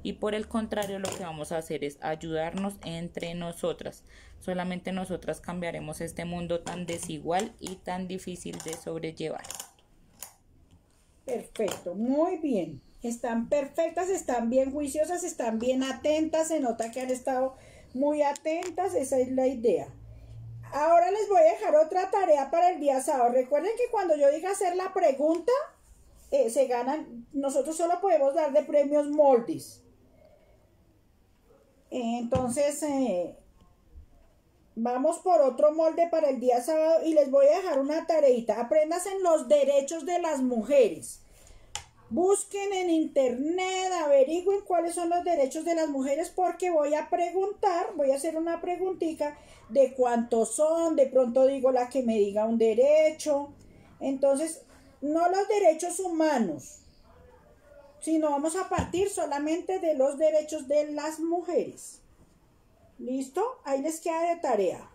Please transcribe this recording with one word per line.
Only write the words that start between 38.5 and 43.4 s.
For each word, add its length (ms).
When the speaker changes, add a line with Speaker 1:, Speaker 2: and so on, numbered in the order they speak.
Speaker 2:
Apréndanse 480
los 240
derechos 580
de 140
las 220
mujeres. 800
Busquen 640
en 160
internet, 1000